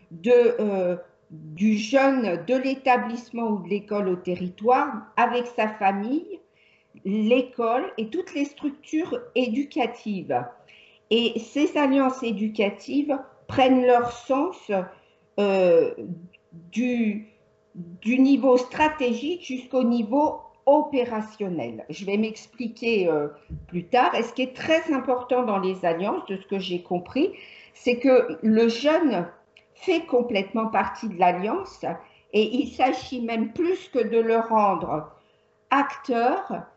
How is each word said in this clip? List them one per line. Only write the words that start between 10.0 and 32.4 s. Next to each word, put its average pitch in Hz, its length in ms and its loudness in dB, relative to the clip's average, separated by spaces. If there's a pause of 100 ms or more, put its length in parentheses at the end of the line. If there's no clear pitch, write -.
Et 226 300 0
ces - 400 -2
alliances 269 420 2
éducatives 220 960 -2 (300)
prennent 262 360 4
leur 240 280 4
sens, 285 600 -4 (680)
euh, 180 560 4 (760)
du, 226 560 -2 (460)
du 180 460 -2
niveau 262 380 6
stratégique 285 840 -2
jusqu'au 254 400 -4
niveau 240 580 0 (260)
opérationnel. 214 1200 0
Je 185 160 -14
vais 202 120 -2
m'expliquer, 220 920 -2
euh, 147 220 0 (380)
plus 175 180 -6
tard. 247 280 2
Et 226 80 0
ce 226 100 -6
qui 254 120 -4
est 254 120 -6
très 320 380 0
important 254 480 0
dans 214 160 0
les 185 280 -4
alliances, 190 420 -2
de 190 100 -6
ce - 80 -16
que 196 140 -4
j'ai 180 240 -6
compris, 254 480 -2 (420)
c'est 240 240 0
que 247 460 4
le 220 260 4
jeune 269 580 0 (460)
fait 330 320 -2
complètement 226 640 0
partie 208 420 -4
de 175 80 -10
l'alliance 185 640 0 (480)
et 214 120 4